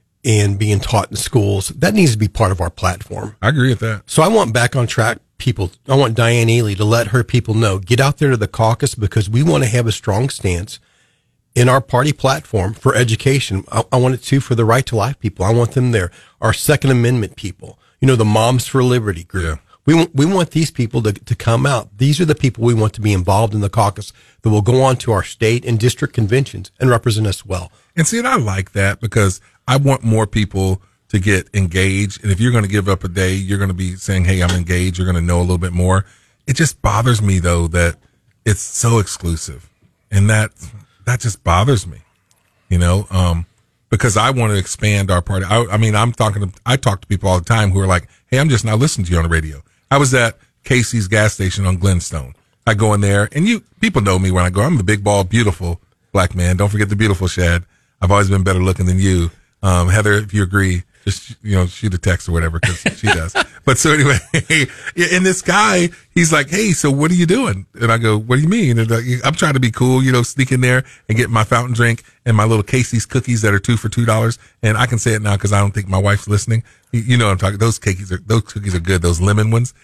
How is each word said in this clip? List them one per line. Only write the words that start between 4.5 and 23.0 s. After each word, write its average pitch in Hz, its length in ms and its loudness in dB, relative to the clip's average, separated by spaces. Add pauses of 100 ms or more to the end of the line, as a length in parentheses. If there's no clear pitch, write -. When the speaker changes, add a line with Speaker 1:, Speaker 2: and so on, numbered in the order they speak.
Speaker 1:
back 120 220 0
on 120 120 0
track 113 320 -2 (180)
people. 104 340 -2 (160)
I 135 80 2
want 127 200 2
Diane 117 340 2
Ely 113 240 2
to 101 100 -2
let 113 240 2
her 117 160 0
people 117 300 -2
know, 107 240 0
get 98 220 0
out 139 180 0
there 143 140 2
to 123 60 2
the 104 100 -2
caucus, - 480 -2
because 104 340 -2
we 120 140 0
want 151 200 2
to 120 60 0
have 120 160 0
a 113 60 -2
strong 110 380 -2
stance 90 500 -6 (720)
in 123 160 4
our 131 100 4
party 131 320 0
platform 113 640 -2
for 127 220 0
education. 117 760 0
I, 110 200 -2
I 131 60 2
want 127 180 2
it - 80 -10
too 135 160 0
for 127 160 -2
the 113 100 2
right 117 220 2
to 117 80 -4
life 113 240 -2
people. 92 260 -4
I 110 80 2
want 120 200 0
them 123 180 0
there. 92 180 0 (320)
Our 110 120 0
Second 139 360 0
Amendment 120 460 0
people, - 420 -16 (240)
you 131 60 4
know, 131 80 4
the 110 100 2
Moms 113 400 2
for 131 180 0
Liberty 107 400 -2
group. 90 200 -6
Speaker 2:
Yeah. 80 120 -4 (300)
Speaker 1:
We 151 80 4
want, 165 220 2
we 135 100 2
want 180 260 0
these 156 200 -2
people 120 320 -4
to, 107 100 0
to - 220 -6
come 120 300 -2
out. 117 320 -4
These 143 220 2
are 180 60 2
the 151 100 2
people 117 280 -2
we 120 100 4
want 107 200 0
to 113 80 -12